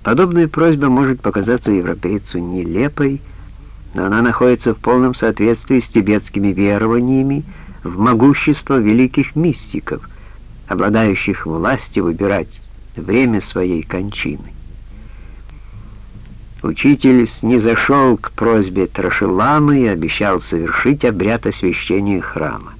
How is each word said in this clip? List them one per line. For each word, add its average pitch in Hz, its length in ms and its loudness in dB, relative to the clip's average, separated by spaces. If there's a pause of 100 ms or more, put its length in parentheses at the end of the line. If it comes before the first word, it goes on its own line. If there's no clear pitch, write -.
Подобная 170 460 4
просьба 156 400 4
может 131 320 4
показаться 110 520 0
европейцу 92 680 -2
нелепой, 95 840 -2 (720)
но 92 120 -2
она 107 160 2
находится 120 520 2
в 104 40 -4
полном 127 380 2
соответствии 113 640 2
с - 80 -12
тибетскими 101 640 0
верованиями 120 880 2 (400)
в 90 160 -8
могущество 131 800 4
великих 120 560 2
мистиков — - 720 -4 (600)
обладающих 101 760 0
властью 90 580 -2
выбирать 85 560 -2 (360)
время 107 460 2
своей 90 420 -2
кончины. - 680 -6 (2000)
Учитель 131 640 4
снизошел 117 920 2
к - 140 -10
просьбе 98 560 0
Трашиламы 113 920 2
и 120 60 2
обещал 90 540 -2
совершить 87 640 -2
обряд 107 400 0
освящения 98 760 -2
храма. 71 600 -8